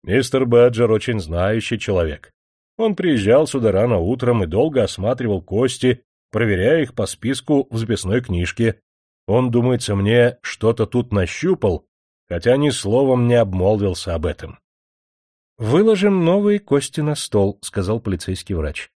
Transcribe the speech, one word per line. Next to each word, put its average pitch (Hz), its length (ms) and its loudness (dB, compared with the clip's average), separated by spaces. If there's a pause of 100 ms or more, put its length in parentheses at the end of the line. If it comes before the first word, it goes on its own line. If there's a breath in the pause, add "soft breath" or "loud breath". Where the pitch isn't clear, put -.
«Мистер 131 420 0
Бэджер 120 440 4
очень 110 300 0
знающий 92 580 -2
человек. 87 540 -4 (460)
Он 220 180 0
приезжал 143 520 2
сюда 117 240 0
рано 104 260 2
утром 117 460 0
и 87 40 -2
долго 123 360 0
осматривал 104 580 -4
кости, 123 640 -2 (260)
проверяя 110 520 0
их 123 100 -8
по 104 120 -4
списку 135 640 -2
в 117 80 -8
записной 110 440 -2
книжке. 95 580 -2 (480)
Он, 123 240 2
думается 120 440 0
мне, 120 460 2
что-то 113 440 -2
тут 123 260 -4
нащупал, 104 760 -2 (420)
хотя 90 260 2
ни 143 140 2
словом 123 580 2
не 120 80 4
обмолвился 98 800 0
об 80 100 -4
этом». - 340 -8 (1000)
«Выложим 190 680 2
новые 202 360 2
кости 143 420 -2
на 147 140 -2
стол», 104 460 -2
сказал 104 380 -4
полицейский 95 540 -6
врач. 76 440 -6